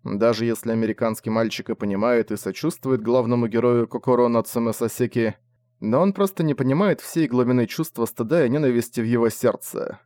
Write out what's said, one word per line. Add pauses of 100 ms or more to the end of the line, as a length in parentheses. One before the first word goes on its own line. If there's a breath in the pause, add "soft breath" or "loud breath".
Даже
если
американский
мальчик
и
понимает,
и
сочувствует
главному
герою
Кокоро
Нацуме
Сосеки, (460)
но
он
просто
не
понимает
всей
глубины
чувства
стыда
и
ненависти
в
его
сердце.